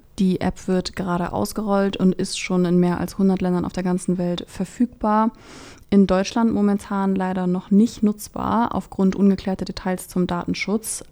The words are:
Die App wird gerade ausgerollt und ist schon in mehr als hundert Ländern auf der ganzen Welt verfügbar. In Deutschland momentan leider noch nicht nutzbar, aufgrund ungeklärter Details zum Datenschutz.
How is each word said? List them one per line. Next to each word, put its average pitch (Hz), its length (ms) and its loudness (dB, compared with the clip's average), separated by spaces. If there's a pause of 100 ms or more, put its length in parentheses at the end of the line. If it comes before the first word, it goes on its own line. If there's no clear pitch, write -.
(200)
Die 185 220 2
App - 260 -4
wird 185 280 -2
gerade 175 380 -4
ausgerollt 202 640 -2
und 185 160 4
ist - 240 -4
schon 180 280 0
in 175 140 4
mehr 175 200 2
als - 180 -6
hundert 190 240 2
Ländern 180 240 0
auf 160 80 -8
der 180 80 -4
ganzen 180 380 -2
Welt 175 280 -2
verfügbar. 220 840 0 (580)
In 202 160 8
Deutschland 202 480 2
momentan 202 640 0
leider 185 320 -2
noch 180 240 -2
nicht 214 320 4
nutzbar, 214 720 0
aufgrund 190 400 0
ungeklärter 190 500 2
Details 185 420 -6
zum 180 200 -2
Datenschutz. 180 840 -4